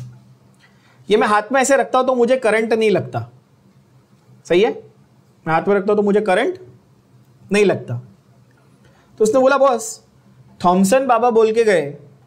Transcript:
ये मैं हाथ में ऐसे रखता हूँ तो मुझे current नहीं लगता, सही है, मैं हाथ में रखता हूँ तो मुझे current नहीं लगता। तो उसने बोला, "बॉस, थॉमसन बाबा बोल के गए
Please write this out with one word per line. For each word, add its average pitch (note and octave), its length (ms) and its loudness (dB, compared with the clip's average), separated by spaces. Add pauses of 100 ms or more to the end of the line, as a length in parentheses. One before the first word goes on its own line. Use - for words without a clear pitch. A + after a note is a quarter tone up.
(1080)
ये G#3 80 2
मैं B3 100 0
हाथ G#3 140 0 (100)
में C4+ 100 2
ऐसे C4+ 160 2
रखता B3 200 -2
हूँ B3+ 100 0
तो B3+ 80 0
मुझे B3 220 2
current A3+ 360 -2
नहीं A3 180 0
लगता, B2+ 380 -6 (1120)
सही F3 180 0
है, A3 100 0 (760)
मैं D#3+ 60 -2
हाथ E3+ 140 0
में G3+ 80 2
रखता G3+ 160 -2
हूँ G#3 60 0
तो G#3 60 2
मुझे G3+ 180 0
current A3 380 -2 (920)
नहीं G#3 140 2
लगता। D3 280 -2 (1200)
तो A3 60 -2
उसने A3 160 2
बोला, C4+ 180 2
"बॉस, C4 480 -2 (600)
थॉमसन G3 420 2
बाबा A#3+ 220 2
बोल A3 240 2
के A3+ 100 2
गए E3 340 0 (300)